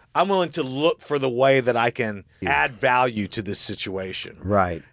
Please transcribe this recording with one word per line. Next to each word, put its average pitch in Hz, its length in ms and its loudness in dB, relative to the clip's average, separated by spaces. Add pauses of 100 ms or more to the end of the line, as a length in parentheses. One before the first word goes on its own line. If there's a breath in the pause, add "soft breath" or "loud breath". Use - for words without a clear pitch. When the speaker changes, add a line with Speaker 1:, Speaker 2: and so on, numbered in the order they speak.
(140 soft breath)
Speaker 1:
I'm 175 140 2
willing 185 220 2
to 156 120 -4
look 139 400 0
for 147 160 -2
the 135 100 0
way 131 320 4
that 120 160 2
I 120 140 2
can 107 340 -6 (160)
Speaker 2:
Yeah. - 100 -2
Speaker 1:
add 143 240 2
value 123 540 2
to - 140 -4
this 98 160 -6
situation." 95 840 -6
Speaker 2:
Right. 90 400 0 (100)